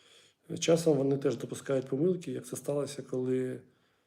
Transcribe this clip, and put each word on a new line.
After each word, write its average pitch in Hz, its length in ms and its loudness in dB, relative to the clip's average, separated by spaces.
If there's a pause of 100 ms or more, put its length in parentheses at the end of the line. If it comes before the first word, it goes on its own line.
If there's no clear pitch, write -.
(600)
Часом 165 380 6
вони 139 200 2
теж 131 200 0
допускають 131 500 -4
помилки, 175 440 0
як 131 140 -6
це - 100 -10
сталося, 143 460 -4
коли, 127 580 -2 (480)